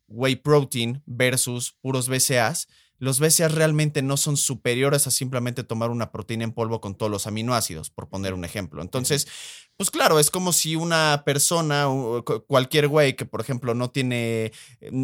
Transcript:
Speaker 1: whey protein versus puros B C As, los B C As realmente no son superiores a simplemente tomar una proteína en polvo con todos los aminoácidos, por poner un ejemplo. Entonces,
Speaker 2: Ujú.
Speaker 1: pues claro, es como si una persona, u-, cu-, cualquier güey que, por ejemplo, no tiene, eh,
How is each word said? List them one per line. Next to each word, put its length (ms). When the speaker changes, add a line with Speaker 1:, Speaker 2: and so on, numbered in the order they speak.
Speaker 1:
whey 280
protein 720
versus 760
puros 280
B 100
C 200
As, 280
los 220
B 120
C 140
As 80
realmente 480
no 160
son 200
superiores 680
a 40
simplemente 520
tomar 280
una 200
proteína 340
en 60
polvo 300
con 140
todos 160
los 160
aminoácidos, 640
por 180
poner 240
un 100
ejemplo. 380
Entonces, 440
Speaker 2:
Ujú. 60
Speaker 1:
pues 140
claro, 280
es 120
como 200
si 240
una 500
persona, 640
u-, 360
cu-, 200
cualquier 420
güey 280
que, 100
por 160
ejemplo, 340
no 160
tiene, 600
eh, 100